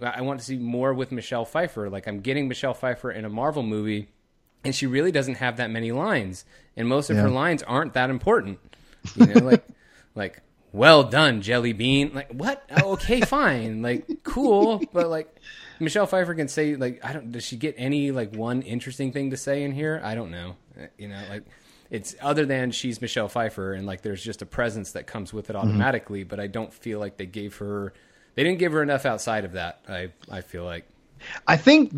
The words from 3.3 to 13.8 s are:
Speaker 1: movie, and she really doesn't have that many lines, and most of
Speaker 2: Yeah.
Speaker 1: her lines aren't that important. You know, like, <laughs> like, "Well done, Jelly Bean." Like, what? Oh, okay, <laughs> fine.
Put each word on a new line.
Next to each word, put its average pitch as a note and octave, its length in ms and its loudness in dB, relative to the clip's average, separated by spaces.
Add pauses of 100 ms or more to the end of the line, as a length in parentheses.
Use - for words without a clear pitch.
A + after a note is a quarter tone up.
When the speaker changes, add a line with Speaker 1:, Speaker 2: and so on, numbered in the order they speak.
Speaker 1:
movie, G#2+ 460 -2 (560)
and C3+ 100 -2
she C#3 120 -2
really C#3+ 260 2
doesn't C3 240 0
have B2 200 -2
that A#2+ 140 -2
many A2+ 220 -4
lines, B2+ 520 -2 (320)
and A#2 120 -2
most C3+ 220 0
of G#2+ 60 2
Speaker 2:
Yeah. G#2 60 6
Speaker 1:
her G#2 80 6
lines C#3+ 320 2
aren't C3+ 320 -2
that B2+ 160 2
important. B2+ 480 0 (580)
You - 100 12
know, G#2 180 10
like, A#3 200 8 (260)
<laughs> - 240 -20
like, G2+ 280 -6 (300)
"Well C#3 320 8
done, B2 380 4
Jelly A#2 300 0
Bean." C3 420 2
Like, C#3 180 -10
what? G#3 320 -4 (180)
Oh, G3 100 2
okay, A#3 280 0
<laughs> B3 160 2
fine. A#2 460 0